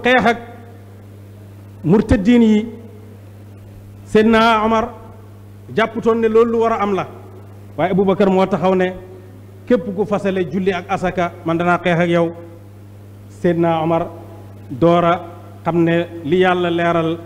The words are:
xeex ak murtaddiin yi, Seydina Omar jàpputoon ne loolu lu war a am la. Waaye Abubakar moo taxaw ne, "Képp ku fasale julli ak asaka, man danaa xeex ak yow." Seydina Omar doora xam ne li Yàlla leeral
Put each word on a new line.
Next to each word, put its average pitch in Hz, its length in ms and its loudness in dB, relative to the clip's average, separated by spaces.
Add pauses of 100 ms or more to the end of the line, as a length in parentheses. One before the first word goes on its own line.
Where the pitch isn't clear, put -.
xeex 240 240 2
ak 233 120 2 (1500)
murtaddiin 233 580 4
yi, 214 240 4 (1400)
Seydina 220 600 2
Omar 226 240 0 (840)
jàpputoon 226 460 0
ne 226 80 2
loolu 226 240 4
lu 233 80 0
war 226 120 2
a 196 100 -2
am 202 120 0
la. 160 120 -2 (680)
Waaye 175 160 0
Abubakar 190 380 2
moo 185 160 4
taxaw 185 280 0
ne, 185 200 0 (720)
"Képp 202 280 0
ku 202 100 -2
fasale 190 460 -2
julli 185 220 -2
ak 180 160 -6
asaka, 180 440 -2 (120)
man 165 140 0
danaa 175 200 2
xeex 170 220 0
ak 175 80 2
yow." 170 240 2 (960)
Seydina 170 540 0
Omar 165 260 -2 (640)
doora 170 500 2 (420)
xam 170 220 2
ne 170 220 2 (180)
li 165 140 0
Yàlla 180 320 2
leeral 170 560 0